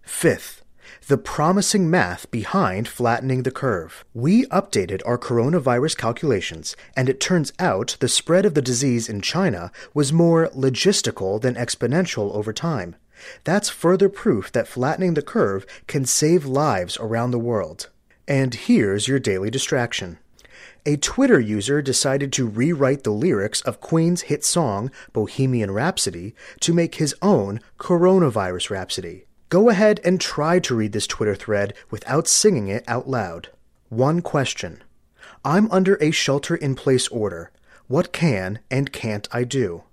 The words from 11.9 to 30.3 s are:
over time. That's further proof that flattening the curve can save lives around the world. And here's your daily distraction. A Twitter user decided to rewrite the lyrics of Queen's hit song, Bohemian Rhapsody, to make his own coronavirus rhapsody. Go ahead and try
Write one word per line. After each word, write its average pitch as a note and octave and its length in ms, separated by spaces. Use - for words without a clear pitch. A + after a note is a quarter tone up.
over G#2+ 180
time. G#2 420
That's G3 260
further F#3+ 400
proof C#3 420
that A#2 160
flattening D#3+ 460
the D3 80
curve G#2+ 440
can C#3 180
save D#3 400
lives C3 540
around A2+ 320
the B2 80
world. A2+ 500
And C3+ 280
here's G#2+ 540
your C#3 100
daily G2 320
distraction. A#2+ 680
A D3 120
Twitter A#3+ 440
user G#2+ 400
decided C3+ 540
to B2+ 120
rewrite C3+ 560
the G#2+ 80
lyrics G#2+ 520
of - 180
Queen's E3 420
hit - 220
song, B2 460
Bohemian A2+ 560
Rhapsody, G2+ 640
to E3+ 140
make E3+ 220
his D3+ 260
own A2+ 380
coronavirus D#3 920
rhapsody. F#2 560
Go G#3+ 220
ahead G#3 340
and F3+ 160
try D#3+ 380